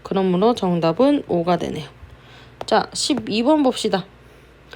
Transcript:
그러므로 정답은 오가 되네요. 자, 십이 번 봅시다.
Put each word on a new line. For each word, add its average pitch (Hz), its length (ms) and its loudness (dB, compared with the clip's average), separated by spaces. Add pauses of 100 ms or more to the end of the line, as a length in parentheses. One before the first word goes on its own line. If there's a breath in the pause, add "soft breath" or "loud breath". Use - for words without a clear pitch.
그러므로 190 500 2
정답은 196 720 2
오가 170 300 0
되네요. 151 320 -8 (760 loud breath)
자, - 280 0
십이 220 500 -2
번 302 200 4
봅시다. 220 440 -2 (680 loud breath)